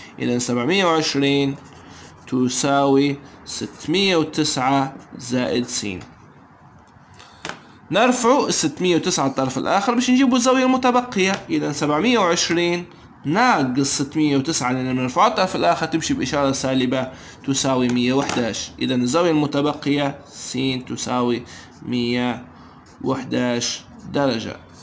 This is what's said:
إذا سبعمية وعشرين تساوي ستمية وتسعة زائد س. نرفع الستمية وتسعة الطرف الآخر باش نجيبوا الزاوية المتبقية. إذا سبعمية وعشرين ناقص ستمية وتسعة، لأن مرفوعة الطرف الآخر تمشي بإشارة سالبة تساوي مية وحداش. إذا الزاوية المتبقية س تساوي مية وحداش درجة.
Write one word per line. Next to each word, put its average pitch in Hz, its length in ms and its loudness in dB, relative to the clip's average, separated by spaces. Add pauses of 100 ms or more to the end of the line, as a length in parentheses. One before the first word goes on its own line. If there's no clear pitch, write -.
(180)
إذا 123 200 -2
سبعمية 123 460 0
وعشرين 139 720 2 (680)
تساوي 139 920 2 (280)
ستمية 180 720 -2
وتسعة 139 800 0 (240)
زائد 123 480 -2
س. - 200 -6 (2000)
نرفع 247 560 4
الستمية 165 500 0
وتسعة 156 300 0
الطرف 131 320 -2
الآخر 196 360 0
باش 247 160 2
نجيبوا 254 260 6
الزاوية 254 280 4
المتبقية. 247 680 2 (180)
إذا 151 220 0
سبعمية 156 460 2
وعشرين 175 640 2 (400)
ناقص 143 640 2
ستمية 147 480 0
وتسعة، 135 360 0
لأن 127 240 -2
مرفوعة 131 320 2
الطرف 196 280 0
الآخر 165 300 2
تمشي 156 280 -2
بإشارة 135 380 0
سالبة 131 560 -2 (380)
تساوي 135 420 0
مية 123 240 2
وحداش. 127 680 -2
إذا 127 160 -2
الزاوية 135 360 2
المتبقية 143 880 0 (140)
س - 260 -10 (300)
تساوي 120 540 -2 (400)
مية 120 640 -2 (560)
وحداش 123 760 -2 (320)
درجة. 127 440 -2 (260)